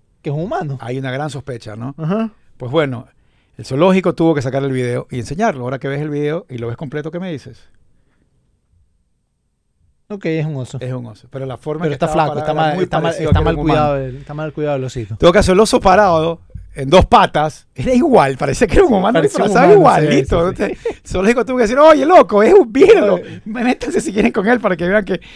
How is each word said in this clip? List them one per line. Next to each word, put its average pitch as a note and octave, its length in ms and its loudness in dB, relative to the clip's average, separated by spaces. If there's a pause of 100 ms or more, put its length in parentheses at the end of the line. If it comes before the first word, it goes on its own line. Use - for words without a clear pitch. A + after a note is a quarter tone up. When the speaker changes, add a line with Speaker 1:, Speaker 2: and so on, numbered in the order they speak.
(220)
Speaker 1:
Que D#3+ 80 -8
es C#3 60 -6
un D#3 60 -6
humano. F#3+ 380 -6
Speaker 2:
Hay B2 180 -8
una C3+ 120 -8
gran C#3 180 -6
sospecha, A#2+ 480 -14
¿no? B2 220 -12
Speaker 1:
Ajá. G3+ 340 -4 (240)
Speaker 2:
Pues B2 140 -12
bueno, C3+ 380 -2 (480)
el A2 80 -16
zoológico F3+ 500 2
tuvo E3 200 2
que C#3+ 80 -2
sacar C3+ 200 -4
el C3+ 100 -4
video B2+ 380 -6
y C3 80 -10
enseñarlo. C#3+ 460 -4
Ahora C3 140 -8
que C#3 100 -10
ves C#3 120 -6
el D3+ 100 -8
video D3 380 -6
y B2 100 -14
lo A#2 100 -8
ves A#2+ 80 -8
completo, D3+ 340 -10
¿qué E3+ 80 -10
me F#3 140 -10
dices? B2+ 280 -16 (2500)
Speaker 1:
Ok, G3+ 160 -12
es D#3+ 200 -2
un D#3 100 -8
oso. C3 240 -10
Speaker 2:
Es B2+ 120 -8
un B2+ 140 -10
oso. A2 240 -20
Pero C3+ 140 -12
la C3 120 -10
forma D#3 260 -8
Speaker 1:
Pero D#3+ 80 -2
Speaker 2:
que C#3+ 40 -6
Speaker 1:
está D#3+ 120 -2
Speaker 2:
estaba D#3 200 0
Speaker 1:
flaco, D3 140 -4
Speaker 2:
parado - 0 -
Speaker 1:
está - 120 -4
Speaker 2:
era D#3 160 0
Speaker 1:
mal, D3+ 80 -2
Speaker 2:
muy F#3 80 -2
Speaker 1:
está E3+ 120 -4
mal, D#3 60 0
Speaker 2:
parecido E3 260 -4
a - 20 -2
Speaker 1:
está D3+ 80 4
Speaker 2:
que D3+ 40 0
era - 20 -2
Speaker 1:
mal E3 100 0
Speaker 2:
un D3+ 60 -6
humano. D3+ 200 0
Speaker 1:
cuidado D3 180 0
el, C3 180 -8
está C#3+ 180 -16
mal D#3 180 -10
cuidado D3 240 -4
el C3 80 -6
osito. A2+ 300 -10
Speaker 2:
En G#2 40 -12
todo F3 140 6
caso, F#3 200 2
el F#3 80 4
oso A3 200 2
parado F3 600 2 (340)
en C#3 140 -8
dos F3 180 6
patas D#3+ 680 2
era G#3+ 180 -4
igual, G#3 460 4
parecía C#3+ 280 0
que - 100 -2
era G4 80 6
un C#4 100 2
humano G3 240 0
Speaker 1:
Parecía - 260 0
un G#3+ 60 0
Speaker 2:
disfrazado D4 280 6
Speaker 1:
humano, B3 200 6
sí, D3+ 60 2
Speaker 2:
igualito. F3+ 460 0
Speaker 1:
sí, F#3 60 -10
sí. - 60 -4
Speaker 2:
Entonces, F#4 400 -6
el - 60 -20
zoológico A#3 360 0
tuvo B3+ 120 -4
que B3 80 0
decir, A#3 140 -2
"Oye, D4+ 280 6
loco, G#3+ 360 4
es A3 120 6
un, C4 180 4
míralo". C#4 440 4
Speaker 1:
Oye. - 280 -14
Speaker 2:
Métanse B3 560 -4
si - 120 -8
quieren G#3+ 200 0
con G#3 160 -2
él A#3+ 120 2
para F#3+ 160 -2
que F3 120 -4
vean G3+ 160 0
que, F#3 160 -6 (160)